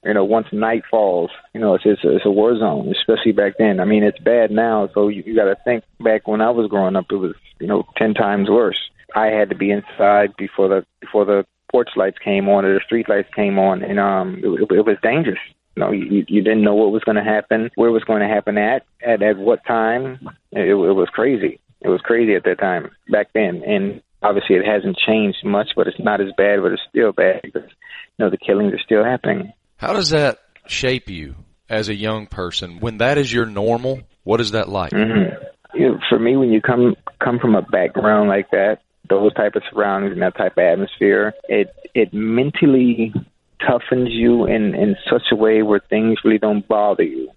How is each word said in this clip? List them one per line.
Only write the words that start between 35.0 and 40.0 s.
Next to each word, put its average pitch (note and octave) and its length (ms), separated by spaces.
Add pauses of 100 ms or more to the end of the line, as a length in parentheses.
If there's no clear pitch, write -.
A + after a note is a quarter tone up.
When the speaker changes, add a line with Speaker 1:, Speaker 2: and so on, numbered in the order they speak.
Speaker 1:
You C3 160
know, - 60 (100)
for A#2 120
me, A#2+ 160
when C3 160
you A2 80
come, B2 340 (240)
come A#2+ 220
from A2+ 160
a F2+ 60
background G#2 640
like G2+ 240
that, G2 260 (300)
those G2+ 260
type G#2 220
of G#2 160
surroundings G2+ 400